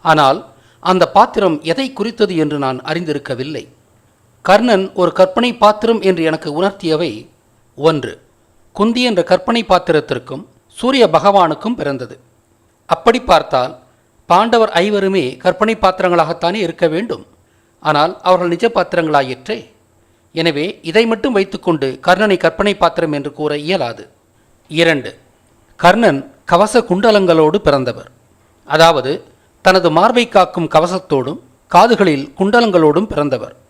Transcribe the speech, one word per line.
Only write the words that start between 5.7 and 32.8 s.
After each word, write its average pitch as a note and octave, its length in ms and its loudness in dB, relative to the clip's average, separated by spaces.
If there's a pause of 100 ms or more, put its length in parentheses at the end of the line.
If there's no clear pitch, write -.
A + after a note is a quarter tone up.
என்று F3+ 220 0
எனக்கு D#3 400 -4
உணர்த்தியவை, D#3+ 640 -4 (480)
ஒன்று, C#3 480 -2 (480)
குந்தி A#3 300 -2
என்ற G#3 220 0
கற்பனை A3+ 460 0
பாத்திரத்திற்கும் D#3 760 -2 (220)
சூரிய B3 400 0
பகவானுக்கும் F3 680 0
பிறந்தது. C3+ 440 -8 (680)
அப்படி - 360 0
பார்த்தால் C#3 580 0 (460)
பாண்டவர் A3 440 2
ஐவருமே F#3+ 680 -2
கற்பனை G#3+ 440 -2
பாத்திரங்களாகத்தானே F3 720 0
இருக்க F3+ 340 -2
வேண்டும். D#3+ 380 -6 (540)
ஆனால் D3+ 420 -2
அவர்கள் F3+ 260 0
நிஜ E3+ 200 -2
பாத்திரங்களாயிற்றே. D#3+ 1000 -2 (680)
எனவே E3 480 -4
இதை G3 240 0
மட்டும் A3+ 280 -4
வைத்துக்கொண்டு F#3 720 -4
கர்ணனை F#3+ 340 2
கற்பனை G3 380 -2
பாத்திரம் E3 360 -2
என்று C#3+ 220 -6
கூற D3+ 240 -6
இயலாது. D3 520 -6 (580)
இரண்டு, D#3 500 -2 (580)
கர்ணன் F3+ 560 2 (140)
கவச G#3 340 2
குண்டலங்களோடு F#3 760 2
பிறந்தவர். C#3 560 -2 (540)
அதாவது D#3 580 2 (380)
தனது F#3 300 2
மார்பை A3+ 360 2
காக்கும் F3+ 420 0
கவசத்தோடும் D#3+ 680 -2 (280)
காதுகளில் F3+ 680 2
குண்டலங்களோடும் G3 680 2